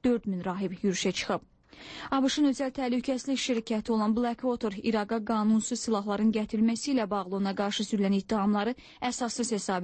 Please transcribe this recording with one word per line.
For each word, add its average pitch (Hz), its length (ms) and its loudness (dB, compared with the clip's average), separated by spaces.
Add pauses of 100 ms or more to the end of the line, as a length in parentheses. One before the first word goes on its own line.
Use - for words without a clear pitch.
dörd 240 240 2
min 180 160 -4
rahib 185 380 -4
yürüşə 190 280 0
çıxıb. - 300 -2 (680)
A 269 140 2
B 269 80 4
Ş-ın 302 180 2
özəl 262 220 -2
təhlükəsizlik 254 640 -2
şirkəti 226 560 -2
olan 220 240 2
Blackwater 233 580 -2 (160)
İraqa 214 280 0 (100)
qanunsuz 220 520 2
silahların 208 520 2
gətirilməsi 220 640 0
ilə 240 160 2
bağlı 196 260 -2
ona 196 200 0
qarşı 202 280 -2
sürülən 202 320 2
ittihamları 208 600 2 (280)
əsassız 240 480 -2
hesab 190 320 -2